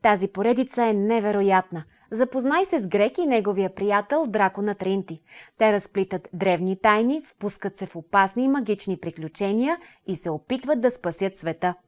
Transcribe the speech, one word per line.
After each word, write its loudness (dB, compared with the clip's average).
Тази 4
поредица 0
е 2
невероятна. 2
Запознай 0
се 0
с -4
Грек 2
и -2
неговия 0
приятел 0
драконът 0
Ринти. -4
Те 4
разплитат -4
древни 0
тайни, 2
впускат -8
се -8
в -18
опасни 2
и 2
магични -2
приключения -4
и -4
се -8
опитват -2
да 2
спасят -4
света. -4